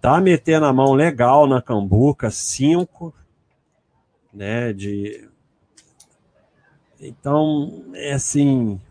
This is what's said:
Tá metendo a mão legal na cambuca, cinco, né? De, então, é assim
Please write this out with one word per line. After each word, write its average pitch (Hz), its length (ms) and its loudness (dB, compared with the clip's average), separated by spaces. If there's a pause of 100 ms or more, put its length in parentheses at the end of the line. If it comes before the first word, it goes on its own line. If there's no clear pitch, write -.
Tá 135 180 2
metendo 160 460 2
a 139 80 2
mão 135 220 4
legal 139 520 4
na 131 140 2
cambuca, 110 720 0
cinco, 165 840 -4 (1160)
né? 110 400 -6
De, 101 560 -10 (1700)
então, 147 920 -4
é 143 220 -8
assim 131 680 0 (100)